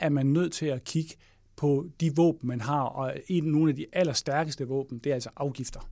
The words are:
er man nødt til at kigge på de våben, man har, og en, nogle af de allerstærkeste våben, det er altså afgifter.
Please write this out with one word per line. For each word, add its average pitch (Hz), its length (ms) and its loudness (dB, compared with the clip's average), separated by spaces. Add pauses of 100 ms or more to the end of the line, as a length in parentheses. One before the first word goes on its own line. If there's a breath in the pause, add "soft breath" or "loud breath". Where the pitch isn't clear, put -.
er 165 80 2
man 139 160 2
nødt 160 280 2
til - 120 -4
at 131 180 -2
kigge 160 300 -4 (440 soft breath)
på 143 280 2 (160)
de 165 140 2
våben, 160 320 4
man 123 140 -2
har, 143 200 0
og 131 320 -4 (140)
en, 175 160 0
nogle 156 260 4
af 139 60 2
de 151 180 -8
allerstærkeste 151 760 0
våben, 131 300 -4
det 139 120 -4
er 139 40 2
altså 123 240 -4
afgifter. 131 420 -6 (120)